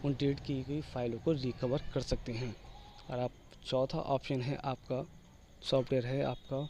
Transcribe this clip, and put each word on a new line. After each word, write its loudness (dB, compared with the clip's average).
उन 4
delete 2
की -2
गई -4
फाइलों -2
को 4
recover 0
कर 2
सकते 0
हैं। -2
और -2
आप, 0
चौथा 2
option 0
है 0
आपका, -2
software 4
है 2
आपका -2